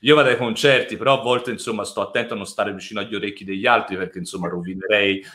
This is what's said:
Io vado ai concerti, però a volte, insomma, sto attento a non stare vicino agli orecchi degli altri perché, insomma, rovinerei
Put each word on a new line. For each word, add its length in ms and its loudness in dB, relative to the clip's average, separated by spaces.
Io 120 8
vado 140 6
ai 80 4
concerti, 580 2
però 240 2
a 20 -8
volte, 300 0
insomma, 320 -4
sto 180 -4
attento 320 -4
a 40 -6
non 80 -10
stare 280 -4
vicino 280 -10
agli 140 -8
orecchi 280 -8
degli 240 -4
altri 300 2
perché, 200 -6
insomma, 300 -8
rovinerei 760 0